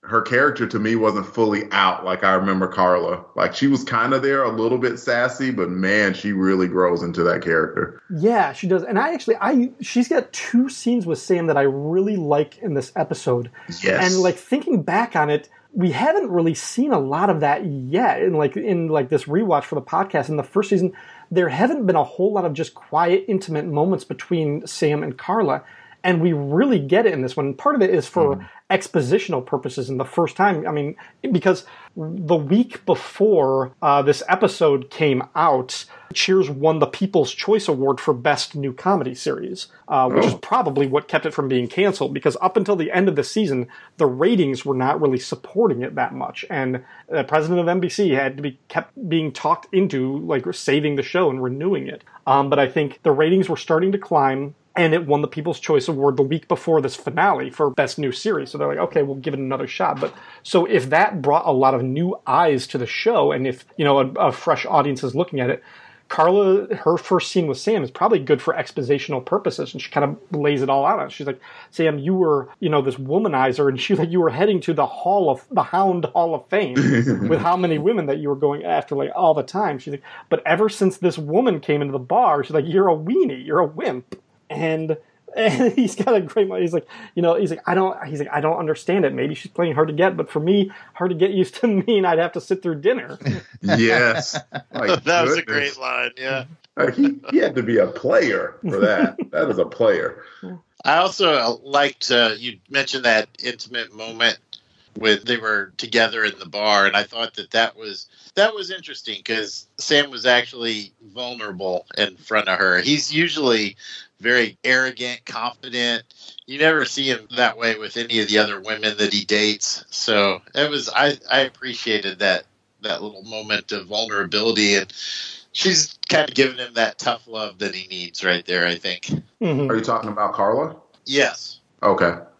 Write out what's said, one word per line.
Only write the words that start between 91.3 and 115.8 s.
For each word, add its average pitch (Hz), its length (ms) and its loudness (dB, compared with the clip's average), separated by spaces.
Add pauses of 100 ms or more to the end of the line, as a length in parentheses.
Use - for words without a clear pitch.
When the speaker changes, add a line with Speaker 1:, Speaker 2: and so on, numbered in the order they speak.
Speaker 2:
used 185 240 0
to - 120 0
<laughs> 196 180 2
mean 202 200 2
I'd 170 140 2
have 170 120 0
to 175 80 -6
sit 190 240 -4
through 160 160 -4
dinner." 226 400 -2 (420)
Speaker 1:
Yes. 120 800 2 (160)
Speaker 3:
<laughs> - 180 -14
Speaker 1:
My 185 220 0
Speaker 3:
That 165 300 2
was 151 120 2
a 165 40 -4
Speaker 1:
goodness. - 20 -10
Speaker 3:
great 143 360 -4
line, 123 380 -6
yeah. 131 280 -6 (320)
Speaker 1:
Like, - 180 0
he, - 240 2 (120)
he 285 60 2
had - 180 2
to 127 80 -2
be 113 140 0
a 92 100 4
player - 720 0
for 143 180 -4
that. 104 440 2
Speaker 3:
<laughs> - 80 -12
Speaker 1:
That 156 180 0
is - 100 -2
a - 60 2
player. - 580 0 (640)
Speaker 3:
I 147 120 4
also 156 680 2
liked, 143 460 0
uh, 120 280 4
you 110 220 -12 (100)
mentioned 135 360 -4
that 110 220 4 (160)
intimate 117 500 -8
moment 113 440 -2 (600)
when 104 280 2
they 120 120 0
were 104 400 -4
together 113 460 0
in 104 160 -2
the 95 80 -14
bar, 104 380 2
and 98 100 2
I 104 80 2
thought 113 320 -8
that 101 160 -14
that 113 240 0
was, 107 320 -14 (280)
that 214 200 4
was 185 160 -10
interesting 151 520 -12
'cause 107 440 -6 (100)
Sam 143 320 2
was 120 160 -8
actually 117 680 0 (200)
vulnerable 104 720 -6 (120)
in 101 180 -2
front 104 320 -2
of 92 120 2
her. 92 200 4
He's 143 340 0
usually 127 600 0 (440)
very 113 440 0
arrogant, 127 600 -2
confident. 120 800 -6 (440)